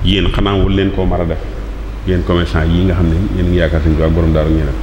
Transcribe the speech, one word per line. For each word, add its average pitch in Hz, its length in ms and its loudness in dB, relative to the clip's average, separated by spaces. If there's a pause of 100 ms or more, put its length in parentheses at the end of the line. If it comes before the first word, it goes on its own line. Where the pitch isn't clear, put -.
yéen 92 300 2
xanaa 101 220 0
wul 95 200 2
leen 98 160 0
koo 92 140 -2
mar 90 160 0
a 85 40 0
def, 80 120 -4 (680)
yéen 90 160 0
commerçant 85 420 0
yi 85 200 2
nga 90 100 2
xam 87 120 2
ne 80 80 2 (220)
yéen 87 140 0
ngi 87 80 2
yaakaar 80 220 0
Sëñ 80 120 2
Tuubaa 80 140 2
ak 80 60 2
borom 82 200 2
Daaru 78 160 2
ak 80 40 2
ñeneen 73 300 0